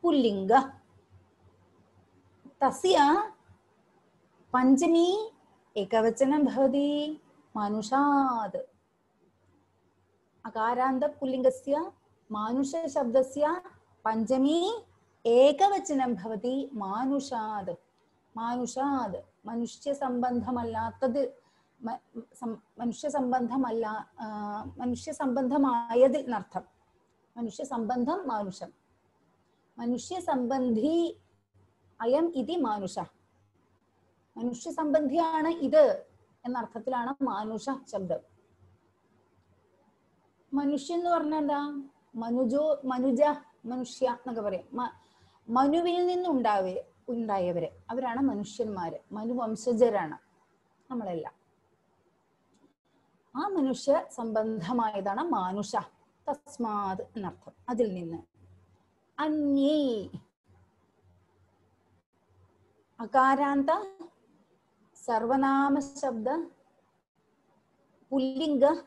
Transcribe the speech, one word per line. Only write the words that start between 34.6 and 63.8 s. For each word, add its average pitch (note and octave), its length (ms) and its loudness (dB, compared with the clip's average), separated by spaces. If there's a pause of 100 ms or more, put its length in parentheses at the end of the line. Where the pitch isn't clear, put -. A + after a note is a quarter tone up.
സംബന്ധിയാണ് D#4 800 2
ഇത് D4 560 4 (400)
എന്ന B3 140 -4
അർത്ഥത്തിലാണ് A#3+ 640 -6
മാനുഷ A3 480 -4 (220)
ശബ്ദം. F#3 260 -4 (2250)
മനുഷ്യൻ C#4+ 460 -2
എന്ന് F4 120 0
പറഞ്ഞാൽ D#4 280 0
എന്താ? C#4+ 440 -2 (320)
മനുജോ, C4 720 0
മനുജ, B3+ 380 2 (420)
മനുഷ്യ B3 460 -2
എന്നൊക്കെ A#3+ 320 -6
പറയും. F#3 300 -4
മ-, B3 220 -6 (540)
മനുവിൽ E4+ 580 2
നിന്നുണ്ടാവേ-, A#3 800 0 (240)
ഉണ്ടായവര്, G3 600 -2 (220)
അവരാണ് B3 300 -4
മനുഷ്യന്മാര്, G#3 800 -4 (120)
മനുവംശജരാണ് A3 1040 0 (720)
നമ്മളെല്ലാം. F#3+ 420 -6 (2000)
ആ E4 100 -4
മനുഷ്യ C#4 640 0
സംബന്ധമായതാണ് A3 1120 -2
മാനുഷ, G3+ 540 -2 (540)
തസ്മാത് G#3 720 -4
എന്നർത്ഥം. - 500 -12 (160)
അതിൽ A3 260 0
നിന്ന് E3+ 280 -8 (960)
അന്യേ C#4+ 920 2 (3000)
അകാരാന്ത C#4 720 4 (1300)